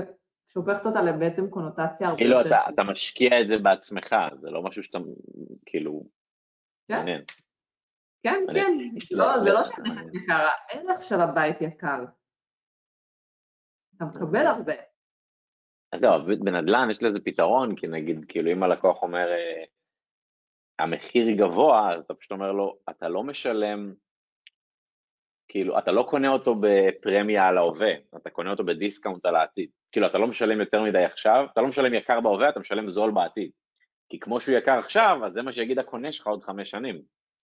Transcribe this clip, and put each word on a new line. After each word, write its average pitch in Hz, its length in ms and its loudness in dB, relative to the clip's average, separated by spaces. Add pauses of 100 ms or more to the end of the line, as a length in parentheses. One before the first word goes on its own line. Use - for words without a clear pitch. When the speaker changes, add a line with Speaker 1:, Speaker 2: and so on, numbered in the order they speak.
(500)
Speaker 1:
ושופכת 196 360 -2
אותה 220 160 0
לבעצם 165 480 0
קונוטציה 160 580 -6
הרבה 160 100 -2
Speaker 2:
כאילו, 120 200 6
Speaker 1:
יותר 120 120 4
Speaker 2:
אתה, 123 140 6
Speaker 1:
שלילית. 101 100 -4
Speaker 2:
אתה 101 100 2
משקיע 120 580 2
את 104 60 0
זה 110 100 2
בעצמך, 98 580 0 (260)
זה 78 80 -12
לא 82 140 -6
משהו 95 200 -8
שאתה, - 140 -10 (680)
כאילו, 76 380 -6 (840)
Speaker 1:
כן? 220 100 -4
Speaker 2:
מעניין. 82 240 -4 (1000)
Speaker 1:
כן, 381 240 0
Speaker 2:
מעניין. 381 180 0 (260)
Speaker 1:
כן, 226 60 -12
Speaker 2:
יש - 140 -12
לי 185 60 -4
Speaker 1:
לא, 262 160 4
זה 269 40 2
Speaker 2:
מעניין. 202 180 4
Speaker 1:
לא 226 80 4
שהנכס 185 520 -10
יקר, 165 320 0 (220)
הערך 359 340 -4
של 185 180 0
הבית 160 400 0
יקר. 143 440 -6 (1900)
אתה 165 80 -8
מקבל 185 420 -2
הרבה. 175 260 -2 (1160)
Speaker 2:
אז 85 100 -8
זהו, 107 120 8 (120)
בנדל"ן 98 640 0
יש 110 140 -6
לזה 104 220 0
פתרון, 101 500 0
כי - 120 -10
נגיד, 80 400 -6
כאילו, 82 240 -2
אם 92 120 0
הלקוח 90 400 2
אומר, 87 280 -2
אה, 85 320 -6 (1160)
"המחיר 82 580 0
גבוה", 104 560 4
אז 82 100 -8
אתה - 100 -12
פשוט - 180 -16
אומר 98 200 -6
לו, 98 260 -4 (120)
"אתה - 200 -8
לא 92 140 -4
משלם", 104 680 -4 (1500)
כאילו, 92 320 -2
"אתה 92 120 -2
לא 117 180 2
קונה 139 200 0
אותו 131 300 2
בפרמיה 101 880 4
על 92 100 4
ההווה, 87 340 2 (240)
אתה 80 140 -14
קונה 87 220 -6
אותו 101 120 -4
בדיסקאונט 90 640 -4
על 87 100 2
העתיד". 80 340 0 (220)
כאילו, 104 160 2
"אתה 90 100 0
לא 107 100 2
משלם 110 320 0
יותר 107 240 0
מדי 107 200 4
עכשיו, 113 500 2
אתה - 80 2
לא 127 60 2
משלם 131 260 0
יקר 117 280 0
בהווה, 113 280 4
אתה 135 100 -4
משלם 101 300 -6
זול 104 220 0
בעתיד". 92 400 -2 (580)
כי 113 100 -14
כמו 117 220 -6
שהוא 131 160 2
יקר 127 220 2
עכשיו, 196 460 2
אז 95 80 -6
זה 107 80 -6
מה 131 100 -8
שיגיד 120 280 -4
הקונה 127 320 -8
שלך - 160 -10
עוד 104 160 -4
חמש 98 260 -10
שנים, 104 320 -10 (420)